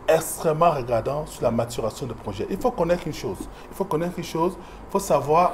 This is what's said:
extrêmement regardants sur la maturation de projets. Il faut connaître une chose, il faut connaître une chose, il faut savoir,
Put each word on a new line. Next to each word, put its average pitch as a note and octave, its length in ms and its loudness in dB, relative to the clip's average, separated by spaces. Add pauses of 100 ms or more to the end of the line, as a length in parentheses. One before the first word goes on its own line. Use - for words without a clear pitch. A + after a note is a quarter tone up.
extrêmement D#3+ 640 4
regardants B2+ 560 0
sur - 160 -10
la B2 80 4
maturation A#2 560 -2
de A#2 60 -6
projets. G2 360 -6
Il F#3+ 80 -2
faut A#3+ 140 0
connaître F3 360 0
une D3+ 60 -4
chose, - 240 -6 (340)
il - 40 -16
faut G3 100 -2
connaître F3 320 -2
une E3+ 60 -6
chose, F3 340 0
il - 340 -16
faut G3 80 2
savoir, D#3+ 540 4